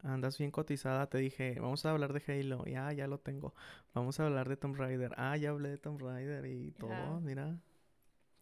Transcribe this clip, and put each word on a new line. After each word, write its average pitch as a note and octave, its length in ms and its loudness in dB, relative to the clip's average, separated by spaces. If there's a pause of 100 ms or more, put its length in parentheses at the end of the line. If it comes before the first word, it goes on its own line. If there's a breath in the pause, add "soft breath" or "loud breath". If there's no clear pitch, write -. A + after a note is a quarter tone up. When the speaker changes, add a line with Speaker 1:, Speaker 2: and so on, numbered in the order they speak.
Speaker 1:
andas C3 360 2
bien C#3+ 120 2
cotizada. C#3 580 2
Te C3+ 100 2
dije, C3 420 0
"Vamos C3+ 260 0
a D#3 60 6
hablar C#3+ 200 2
de D3 80 0 (120)
Halo". C3+ 340 0
Ya, C3+ 260 -2
ya C#3 140 -2
lo C#3 140 -2
tengo. C#3+ 340 -6 (400 loud breath)
"Vamos B2+ 240 2
a D#3 80 4
hablar C3 220 2
de C3+ 80 0
Tomb C#3 200 -2
Raider". B2+ 400 0
Ah, C3+ 200 0
ya D3 140 2
hablé D3 180 0
de C#3+ 100 -4
Tomb D3 240 -6
Raider C3+ 440 -4
y C3 260 -4
todo, A2+ 200 -6
Speaker 2:
Ajá. C#3+ 280 -2
Speaker 1:
mira. D3+ 400 -2 (800 soft breath)